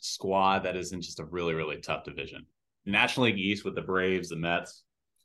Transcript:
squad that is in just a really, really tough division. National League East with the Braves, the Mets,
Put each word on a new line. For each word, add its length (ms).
squad 600
that 120
is 160
in 100
just 180
a 60
really, 280
really 240
tough 260
division. 420
National 420
League 100
East 260
with 120
the 60
Braves, 480
the 60
Mets, 480